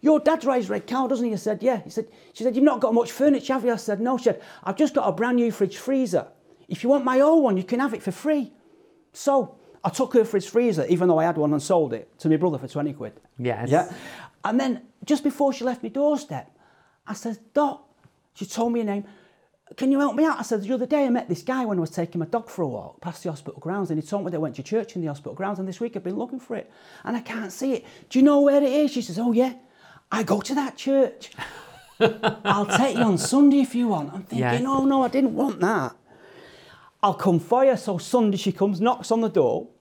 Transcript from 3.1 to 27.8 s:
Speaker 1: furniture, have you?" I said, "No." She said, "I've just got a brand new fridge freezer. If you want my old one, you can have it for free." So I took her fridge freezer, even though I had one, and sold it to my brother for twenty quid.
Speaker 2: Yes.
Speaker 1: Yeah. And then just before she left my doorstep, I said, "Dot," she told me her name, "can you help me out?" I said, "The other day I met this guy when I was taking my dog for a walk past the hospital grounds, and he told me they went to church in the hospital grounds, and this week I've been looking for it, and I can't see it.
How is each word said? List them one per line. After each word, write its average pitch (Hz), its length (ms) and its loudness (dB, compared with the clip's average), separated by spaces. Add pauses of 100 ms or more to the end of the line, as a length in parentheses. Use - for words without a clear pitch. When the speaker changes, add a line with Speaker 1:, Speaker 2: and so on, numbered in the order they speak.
Speaker 1:
furniture, 269 400 2
have 254 120 -2
you?" 240 80 2
I 226 40 -2
said, 202 240 -4
"No." 247 160 0
She 247 80 -6
said, 220 160 2 (240)
"I've 196 120 -4
just 302 180 2
got 254 140 2
a 185 40 0
brand 233 240 0
new 233 140 2
fridge 202 260 -2
freezer. 247 500 -2 (420)
If 180 140 -8
you 240 80 -2
want 277 140 4
my 254 160 2
old 311 220 6
one, 220 140 4
you 185 80 -2
can 247 160 -2
have 254 140 0
it 196 80 -10
for 190 100 -4
free." 294 400 -2 (600)
So 269 440 0 (280)
I 190 60 0
took 247 240 -4
her 226 100 6
fridge 202 240 -2
freezer, 220 380 2
even 180 220 4
though 165 100 6
I 160 60 2
had 170 120 0
one, 151 160 2
and 151 100 0
sold 160 300 2
it - 280 -12
to 160 80 0
my 156 80 6
brother 156 220 0
for 131 100 -10
twenty 147 240 -4
quid. 113 200 -12 (260)
Speaker 2:
Yes. 117 320 -4
Speaker 1:
Yeah. 151 220 2 (520)
And 226 140 0
then 262 240 -2 (220)
just 294 200 0
before 277 280 0
she 254 120 -8
left 247 180 -4
my 226 60 -8
doorstep, 269 640 -2 (560)
I 214 80 -8
said, 220 240 -10 (160)
"Dot," 294 280 0 (520)
she - 120 -10
told 233 260 -2
me 233 80 -2
her 220 60 -2
name, 202 180 -4 (720)
"can 262 160 0
you 277 80 2
help 294 160 0
me 302 80 2
out?" 302 140 0
I - 40 -8
said, 214 200 -2
"The 202 120 -4
other 247 120 -2
day 285 200 2
I 247 40 0
met 240 180 0
this - 140 -4
guy 254 220 -4
when 202 140 -2
I - 20 0
was 160 100 -4
taking 175 300 -6
my 160 60 -4
dog 226 220 -4
for - 140 -6
a 151 60 -2
walk 113 320 -12
past - 220 -12
the 175 80 -6
hospital 143 300 -14
grounds, 185 300 -4
and 156 100 -2
he 151 60 -10
told 202 180 -4
me 185 60 -6
they 175 80 -4
went 156 180 -4
to 135 60 -10
church 220 340 -4
in 175 60 -6
the 160 60 -4
hospital 143 260 -10
grounds, 190 260 -6
and 190 80 -6
this 185 120 -10
week 233 160 -6
I've 190 80 -10
been 185 140 -6
looking 247 220 -8
for - 160 -10
it, - 140 -12 (340)
and 240 120 -4
I 226 40 -6
can't 214 320 -10
see 262 220 -4
it. - 100 -6 (240)